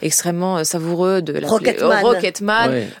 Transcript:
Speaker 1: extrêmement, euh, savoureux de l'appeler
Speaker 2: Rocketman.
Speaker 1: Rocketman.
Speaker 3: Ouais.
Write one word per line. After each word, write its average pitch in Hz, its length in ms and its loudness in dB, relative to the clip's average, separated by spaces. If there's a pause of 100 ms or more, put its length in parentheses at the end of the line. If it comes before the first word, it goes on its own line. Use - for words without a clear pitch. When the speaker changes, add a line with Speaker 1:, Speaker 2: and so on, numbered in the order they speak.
Speaker 1:
extrêmement, 175 560 -2
euh, 160 60 -2
savoureux 175 580 0
de 151 100 -6
l'appeler 147 160 -4
Speaker 2:
Rocketman. 208 560 2
Speaker 1:
Rocketman. 214 640 2
Speaker 3:
Ouais. 120 180 -2 (120)